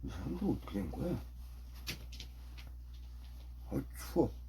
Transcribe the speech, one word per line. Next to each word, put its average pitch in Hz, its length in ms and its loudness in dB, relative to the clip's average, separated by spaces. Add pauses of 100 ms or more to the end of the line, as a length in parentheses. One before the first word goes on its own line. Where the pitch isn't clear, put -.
이 - 80 0
사람들 - 380 2
어떻게 - 260 2
된 101 180 2
거야? - 320 2 (2500)
아, 135 120 2 (140)
추워. - 360 6 (160)